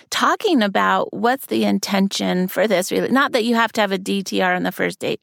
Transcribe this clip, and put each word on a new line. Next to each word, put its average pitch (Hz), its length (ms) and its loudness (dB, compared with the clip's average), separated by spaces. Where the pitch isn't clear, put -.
talking 311 520 2
about 190 500 0
what's 240 340 -2
the 220 180 0
intention 196 840 0
for 185 180 0
this 190 240 0
rela-, - 200 -2
not 277 220 2
that 233 120 0
you 233 120 0
have 226 160 0
to 240 100 0
have 196 100 0
a 190 60 0
D 196 240 -2
T 196 180 -4
R 180 140 2
on 180 80 -2
the 180 100 -2
first 180 280 -4
date. - 220 -4